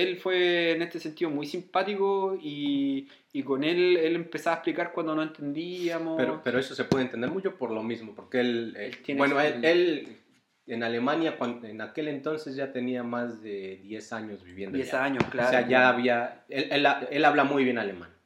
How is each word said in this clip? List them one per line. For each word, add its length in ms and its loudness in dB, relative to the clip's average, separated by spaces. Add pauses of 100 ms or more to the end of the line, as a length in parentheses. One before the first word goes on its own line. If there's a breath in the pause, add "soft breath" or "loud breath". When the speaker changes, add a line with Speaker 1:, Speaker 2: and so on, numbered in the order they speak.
Speaker 1:
él 160 0
fue 540 2
en 100 0
este 180 -6
sentido 300 -4
muy 160 -4
simpático 920 0
y, 680 -2 (240 loud breath)
y 100 -4
con 220 -2
él, 320 4
él 180 2
empezaba 420 -2
a 20 -10
explicar 340 -2
cuando 240 -2
no 60 0
entendíamos. 960 -4
Speaker 2:
Pero, 260 0
pero 160 2
eso 160 -6
se 80 -2
puede 220 2
entender 240 -4
mucho 260 -4
por 160 -4
lo 100 -4
mismo, 320 -8
porque 260 -2
él, 360 0
eh, 120 -8
Speaker 1:
Él 140 -12
tiene 160 -4
Speaker 2:
bueno, 220 4
Speaker 1:
ese 160 2
Speaker 2:
él, 80 -4
él 520 4 (500)
en 160 -4
Alemania, 560 0
cuan-, 260 -4
en 160 -12
aquel 280 -6
entonces 480 -6
ya 160 -4
tenía 300 -2
más 400 -4
de 400 -10
diez 300 -12
años 320 -10
viviendo 320 -8
Speaker 1:
Diez 160 -2
Speaker 2:
allá. 120 0
Speaker 1:
años, 260 0
claro, 180 2
Speaker 2:
O 20 4
sea, 120 6
ya 40 -2
Speaker 1:
claro. 300 6
Speaker 2:
había, 540 0
él, 200 -2
él, 160 4 (240)
él 140 2
habla 200 6
muy 200 4
bien 140 2
alemán, 320 -6 (160)